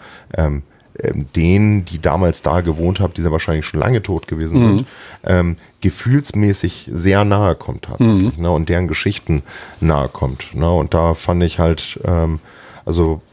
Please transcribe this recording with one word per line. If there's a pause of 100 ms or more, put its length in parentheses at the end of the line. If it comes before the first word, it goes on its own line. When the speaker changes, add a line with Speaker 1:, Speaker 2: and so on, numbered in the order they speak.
(380)
Speaker 1:
ähm, (400)
ähm, (100)
denen,
die
damals
da
gewohnt
haben,
die
sind
wahrscheinlich
schon
lange
tot
gewesen
Speaker 2:
Mhm.
Speaker 1:
sind, (380)
ähm, (560)
gefühlsmäßig
sehr
nahe
kommt
tatsächlich,
Speaker 2:
Mhm.
Speaker 1:
ne?
Und
deren
Geschichten (380)
nahe
kommt,
ne?
Und
da
fand
ich
halt...
Ähm, (440)
also (120)